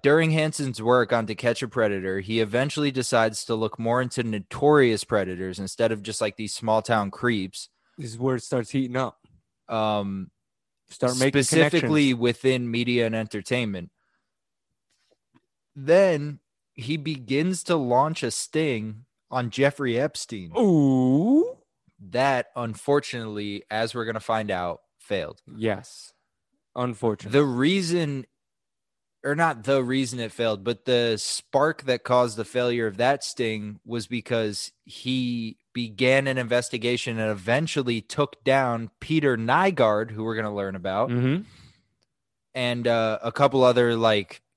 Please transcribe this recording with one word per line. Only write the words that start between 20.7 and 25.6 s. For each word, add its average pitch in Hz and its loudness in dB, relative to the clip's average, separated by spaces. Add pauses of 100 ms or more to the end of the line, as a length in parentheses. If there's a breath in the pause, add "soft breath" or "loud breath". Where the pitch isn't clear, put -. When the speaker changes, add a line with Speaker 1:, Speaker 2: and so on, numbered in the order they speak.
Speaker 1:
That, 123 0 (100)
unfortunately, 110 -4
as 110 -2
we're 117 -6
gonna 110 -6
find 110 -2
out, 90 -4 (180)
failed. 87 -6 (120)
Speaker 2:
Yes. 107 -6 (600)